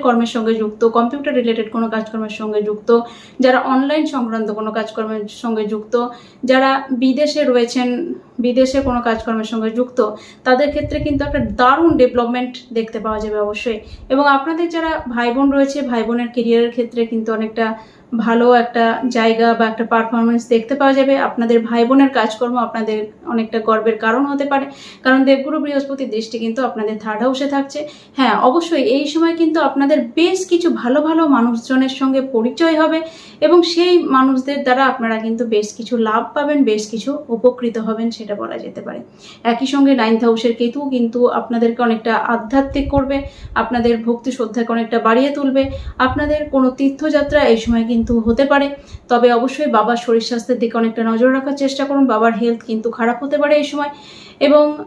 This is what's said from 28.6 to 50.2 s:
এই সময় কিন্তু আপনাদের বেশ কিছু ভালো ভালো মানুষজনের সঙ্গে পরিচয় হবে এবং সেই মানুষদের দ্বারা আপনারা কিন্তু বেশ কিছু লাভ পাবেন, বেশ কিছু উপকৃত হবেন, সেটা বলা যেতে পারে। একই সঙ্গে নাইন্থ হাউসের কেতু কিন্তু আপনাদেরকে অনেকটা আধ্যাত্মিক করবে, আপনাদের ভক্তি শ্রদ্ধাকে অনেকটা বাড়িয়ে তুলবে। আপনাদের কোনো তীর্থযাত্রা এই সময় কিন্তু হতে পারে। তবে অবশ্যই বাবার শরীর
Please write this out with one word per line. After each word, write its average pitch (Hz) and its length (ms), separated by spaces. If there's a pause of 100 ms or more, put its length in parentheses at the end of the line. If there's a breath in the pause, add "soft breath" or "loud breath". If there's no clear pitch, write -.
এই 294 160
সময় 330 280
কিন্তু 320 180 (100)
আপনাদের 277 300 (200)
বেশ 370 200 (120)
কিছু 339 160 (140)
ভালো 247 260
ভালো 320 200
মানুষজনের 262 720
সঙ্গে 262 220 (140)
পরিচয় 277 460
হবে 320 180 (420 loud breath)
এবং 330 220
সেই 349 300 (240)
মানুষদের 262 480
দ্বারা 254 260
আপনারা 226 340
কিন্তু 226 180 (120)
বেশ 208 120 (100)
কিছু 233 200
লাভ 220 260 (120)
পাবেন, 294 280
বেশ 214 200 (100)
কিছু 226 180 (240)
উপকৃত 240 400 (120)
হবেন, 226 200 (100)
সেটা 208 240
বলা 226 160
যেতে - 280
পারে। - 140 (520 loud breath)
একই 247 220
সঙ্গে 277 280
নাইন্থ 220 260
হাউসের 226 320
কেতু 240 200 (100)
কিন্তু 240 300 (200)
আপনাদেরকে 233 480
অনেকটা 226 260 (200)
আধ্যাত্মিক 269 520 (100)
করবে, 277 220 (380 loud breath)
আপনাদের 233 380 (120)
ভক্তি 233 260
শ্রদ্ধাকে 233 440
অনেকটা 233 220 (100)
বাড়িয়ে 254 300
তুলবে। 269 260 (420 loud breath)
আপনাদের 294 340 (140)
কোনো 262 140 (100)
তীর্থযাত্রা 285 640 (120)
এই 226 120
সময় 233 240
কিন্তু 233 260 (120)
হতে 262 240
পারে। 277 160 (440 loud breath)
তবে 240 160 (100)
অবশ্যই 269 400
বাবার 226 280
শরীর 226 240